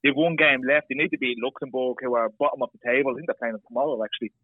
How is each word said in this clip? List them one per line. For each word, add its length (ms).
They've 100
one 220
game 260
left. 280
They 40
need 160
to 80
beat 240
Luxembourg, 600
who 120
are 140
bottom 240
of 100
the 140
table. 240
I 40
think 120
they're 140
playing 140
them 120
tomorrow, 380
actually. 280